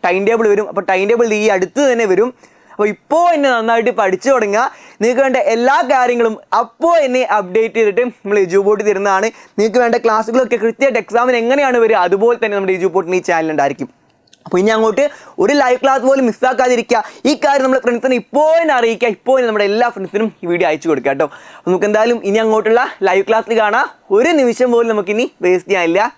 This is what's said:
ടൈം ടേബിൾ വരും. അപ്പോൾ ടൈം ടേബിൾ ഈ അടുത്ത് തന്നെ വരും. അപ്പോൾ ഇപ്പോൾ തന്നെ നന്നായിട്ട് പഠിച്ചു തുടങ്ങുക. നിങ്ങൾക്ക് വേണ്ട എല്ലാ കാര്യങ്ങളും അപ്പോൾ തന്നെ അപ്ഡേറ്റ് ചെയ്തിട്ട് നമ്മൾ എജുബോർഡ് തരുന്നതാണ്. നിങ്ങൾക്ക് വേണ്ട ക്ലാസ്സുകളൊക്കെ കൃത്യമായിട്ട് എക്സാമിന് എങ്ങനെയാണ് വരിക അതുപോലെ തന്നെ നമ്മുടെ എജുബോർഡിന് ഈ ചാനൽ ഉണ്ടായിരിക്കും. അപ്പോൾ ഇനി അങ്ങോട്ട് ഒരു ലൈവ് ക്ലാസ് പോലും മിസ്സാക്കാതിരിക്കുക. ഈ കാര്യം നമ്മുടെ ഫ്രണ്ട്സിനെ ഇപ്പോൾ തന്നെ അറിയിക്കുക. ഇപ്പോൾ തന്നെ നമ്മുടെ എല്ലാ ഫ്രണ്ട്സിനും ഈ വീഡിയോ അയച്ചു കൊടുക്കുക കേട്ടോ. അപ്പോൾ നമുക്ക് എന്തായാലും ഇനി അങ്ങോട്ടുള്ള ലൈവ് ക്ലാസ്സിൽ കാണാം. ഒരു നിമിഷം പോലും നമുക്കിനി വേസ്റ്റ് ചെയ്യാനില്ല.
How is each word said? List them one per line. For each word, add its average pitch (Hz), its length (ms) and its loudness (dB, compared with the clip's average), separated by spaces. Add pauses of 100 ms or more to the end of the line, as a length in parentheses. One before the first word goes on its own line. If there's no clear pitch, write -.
ടൈം 185 240 0
ടേബിൾ 226 240 0
വരും. 202 180 0
അപ്പോൾ 196 200 -6
ടൈം 190 200 0
ടേബിൾ 233 320 0
ഈ 214 120 0
അടുത്ത് 190 360 -2
തന്നെ 233 220 0
വരും. 220 180 0 (420)
അപ്പോൾ 208 220 -2
ഇപ്പോൾ 330 300 -2 (100)
തന്നെ 285 200 0
നന്നായിട്ട് 226 460 0
പഠിച്ചു 190 340 0
തുടങ്ങുക. 220 300 0 (360)
നിങ്ങൾക്ക് 240 260 2
വേണ്ട 262 140 0 (140)
എല്ലാ 254 220 2 (180)
കാര്യങ്ങളും 240 400 0 (280)
അപ്പോൾ 330 420 0
തന്നെ 254 180 -2 (160)
അപ്ഡേറ്റ് 208 400 -2
ചെയ്തിട്ട് 214 260 0 (200)
നമ്മൾ 202 220 0
എജുബോർഡ് 196 440 0
തരുന്നതാണ്. 196 400 0 (280)
നിങ്ങൾക്ക് 220 260 0
വേണ്ട 233 240 0
ക്ലാസ്സുകളൊക്കെ 226 560 0
കൃത്യമായിട്ട് 233 400 0
എക്സാമിന് 240 400 0
എങ്ങനെയാണ് 254 420 0
വരിക 214 120 2 (100)
അതുപോലെ 220 360 0
തന്നെ 202 140 -2
നമ്മുടെ 190 220 -2
എജുബോർഡിന് 180 420 -2
ഈ - 80 -18
ചാനൽ 160 260 0
ഉണ്ടായിരിക്കും. 139 340 -2 (560)
അപ്പോൾ 180 140 -2
ഇനി 208 140 2
അങ്ങോട്ട് 220 280 0 (400)
ഒരു 277 180 2
ലൈവ് 254 220 2
ക്ലാസ് 269 260 2
പോലും 269 200 2
മിസ്സാക്കാതിരിക്കുക. 254 720 0 (300)
ഈ - 20 2 (100)
കാര്യം 277 220 2
നമ്മുടെ 262 200 0
ഫ്രണ്ട്സിനെ 247 380 0
ഇപ്പോൾ 302 260 0 (120)
തന്നെ 311 160 0
അറിയിക്കുക. 226 400 0
ഇപ്പോൾ 262 220 0
തന്നെ 247 120 0
നമ്മുടെ 208 200 0
എല്ലാ 233 240 0
ഫ്രണ്ട്സിനും 202 360 -4 (140)
ഈ 170 80 -6
വീഡിയോ 175 180 0
അയച്ചു 156 200 -4
കൊടുക്കുക 135 220 0
കേട്ടോ. 139 140 -2 (320)
അപ്പോൾ - 120 -6
നമുക്ക് 185 200 0
എന്തായാലും 220 280 2 (120)
ഇനി 214 140 0
അങ്ങോട്ടുള്ള 220 400 2 (240)
ലൈവ് 190 200 0
ക്ലാസ്സിൽ 220 320 0
കാണാം. 220 260 0 (300)
ഒരു 285 240 2
നിമിഷം 247 360 0
പോലും 233 180 0
നമുക്കിനി 208 320 -2 (200)
വേസ്റ്റ് 180 260 0
ചെയ്യാനില്ല. 175 280 0 (180)